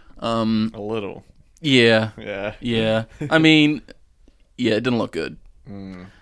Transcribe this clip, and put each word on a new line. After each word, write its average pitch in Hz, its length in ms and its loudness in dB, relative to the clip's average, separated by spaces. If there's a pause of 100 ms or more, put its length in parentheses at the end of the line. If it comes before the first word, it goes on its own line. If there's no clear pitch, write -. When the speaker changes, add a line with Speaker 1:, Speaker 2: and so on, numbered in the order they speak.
(180)
Speaker 1:
Um, 110 560 -2
Speaker 2:
A 110 60 -14
little. 104 440 -10 (360)
Speaker 1:
Yeah. 117 580 4
Speaker 2:
Yeah. 104 400 -8
Speaker 1:
Yeah. 113 460 -2 (140)
Speaker 2:
<laughs> 147 120 -6
Speaker 1:
I 160 80 2
mean, 156 440 4 (760)
yeah, 117 160 0
it 110 80 0
didn't 120 160 0
look 104 140 -4
good. 78 240 -8 (340)
Speaker 2:
Mm. 95 360 -16 (160)